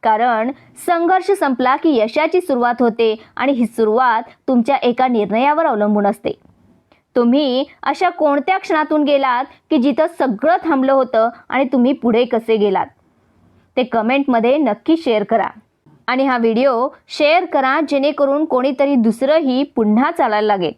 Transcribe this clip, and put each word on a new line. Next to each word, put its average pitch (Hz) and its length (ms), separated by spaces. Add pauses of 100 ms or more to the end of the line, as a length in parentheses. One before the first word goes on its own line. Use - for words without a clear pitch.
कारण 226 500 (340)
संघर्ष 359 440
संपला 269 460
की 311 220
यशाची 302 420
सुरुवात 240 400
होते 226 440 (120)
आणि 262 160
ही 240 140
सुरुवात 226 560 (260)
तुमच्या 262 280
एका 254 320
निर्णयावर 247 580
अवलंबून 208 400
असते. - 240 (880)
तुम्ही 254 480 (180)
अशा 349 260
कोणत्या 311 500
क्षणातून 302 460
गेलात 269 400 (260)
की 311 80
जिथं 277 280 (120)
सगळं 277 460
थांबलं 269 280
होतं 254 360 (200)
आणि 262 160
तुम्ही 262 280
पुढे 233 320
कसे 226 320
गेलात? 202 300 (920)
ते 254 80
कमेंटमध्ये 247 720
नक्की 285 400
शेअर 233 260
करा. 202 240 (600)
आणि 262 200
हा 254 120
व्हिडिओ 233 500 (200)
शेअर 320 360
करा, 277 440
जेणेकरून 285 560
कोणीतरी 277 500
दुसरंही 262 680
पुन्हा 233 480
चालायला 220 360
लागेल. 185 320